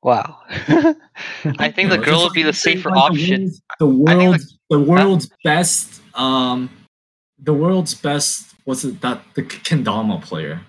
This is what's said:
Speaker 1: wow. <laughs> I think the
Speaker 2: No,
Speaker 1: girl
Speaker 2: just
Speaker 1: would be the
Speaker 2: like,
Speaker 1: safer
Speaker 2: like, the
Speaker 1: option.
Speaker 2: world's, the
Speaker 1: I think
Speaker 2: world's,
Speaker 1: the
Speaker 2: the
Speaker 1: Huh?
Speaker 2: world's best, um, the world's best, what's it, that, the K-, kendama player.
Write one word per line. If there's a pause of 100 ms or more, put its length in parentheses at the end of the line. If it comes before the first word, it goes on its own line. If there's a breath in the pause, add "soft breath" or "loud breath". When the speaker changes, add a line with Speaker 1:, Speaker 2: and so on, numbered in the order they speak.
Speaker 1:
wow.
<laughs> (1080 loud breath)
I
think
the
Speaker 2:
No,
Speaker 1:
girl
Speaker 2:
just
Speaker 1:
would
be
the
Speaker 2:
like,
Speaker 1:
safer
Speaker 2:
like,
the (120)
Speaker 1:
option.
Speaker 2:
world's, (180)
the
Speaker 1:
I
think
Speaker 2:
world's, (220)
Speaker 1:
the
Speaker 2:
the
Speaker 1:
Huh?
Speaker 2:
world's (160)
best, (140)
um, (720)
the
world's
best, (120)
what's
it,
that, (140)
the
K-,
kendama
player.